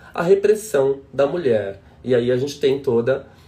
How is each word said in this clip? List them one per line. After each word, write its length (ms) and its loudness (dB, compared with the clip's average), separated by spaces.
a 80 -6
repressão 800 2
da 140 0
mulher. 540 -2
E 100 0
aí 160 0
a 60 2
gente 240 -6
tem 180 2
toda 480 -2